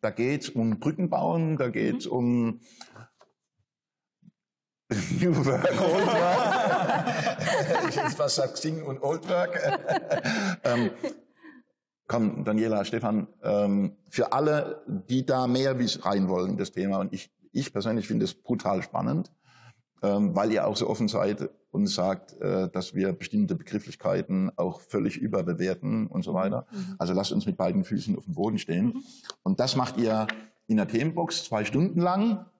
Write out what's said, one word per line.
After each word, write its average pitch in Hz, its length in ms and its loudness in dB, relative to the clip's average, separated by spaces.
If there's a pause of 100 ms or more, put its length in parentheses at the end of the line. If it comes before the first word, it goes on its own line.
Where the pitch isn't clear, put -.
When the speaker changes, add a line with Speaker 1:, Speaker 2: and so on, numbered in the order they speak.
Speaker 1:
da 107 80 0
geht's 139 400 -2
um 113 280 0
Brückenbauen, 165 760 0
da 131 120 0
geht's 117 380 -2
Speaker 2:
Mhm. - 60 -6
Speaker 1:
um 120 480 0 (2250)
<laughs> 104 300 0
New 170 140 4 (120)
Work, - 340 2
Old - 260 4
Work. - 1000 2
<laughs> 359 800 0
Ich - 80 -2
hätte 302 140 0
fast 143 260 0
gesagt, 135 180 0
Xing 156 300 -4
und 135 180 -6
Old 160 260 -2
Work. 180 300 0
<laughs> - 1040 -2
Ähm, 120 260 2 (1160)
komm, 110 380 0
Daniela, 110 400 2
Stefan, 110 440 -2 (140)
ähm, 101 540 2 (120)
für - 240 0
alle, 151 540 0
die 123 400 -2
da 127 200 2
mehr 127 320 2
wiss-, 120 260 0
rein 98 240 2
wollen 92 220 2
in 98 60 -2
das 95 160 -4
Thema, 98 260 0
und 90 140 -2
ich, - 180 -10 (220)
ich 139 200 -4
persönlich 110 340 -2
finde 110 180 0
es - 100 -2
brutal 101 480 -2
spannend, - 480 -2 (720)
ähm, 101 340 2
weil 107 160 2
ihr 107 140 2
auch 101 100 0
so - 120 -2
offen 107 200 0
seid 104 400 0 (220)
und 101 160 2
sagt, 92 540 -2
äh, 92 300 0
dass - 240 -6
wir 95 180 2
bestimmte 98 420 0
Begrifflichkeiten 92 1000 -2
auch 87 240 -2
völlig 92 380 -2
überbewerten 95 880 -2
und - 160 -4
so 87 120 -4
weiter. 95 360 -2
Speaker 2:
Mhm. 185 280 -10
Speaker 1:
Also 87 160 0
lasst 98 180 0
uns 104 140 0
mit 95 100 -2
beiden 92 280 2
Füßen 104 320 -2
auf - 80 -10
dem 87 100 -6
Boden 104 240 0
stehen. 85 280 0
Speaker 2:
Mhm. 240 180 -2 (380)
Speaker 1:
Und 170 180 0
das 131 160 2
macht 123 220 0
ihr 110 280 2 (400)
in 110 100 4
der 104 120 4
Themenbox 147 560 -2
zwei 104 200 0
Stunden 170 360 2
lang. 196 440 2 (160)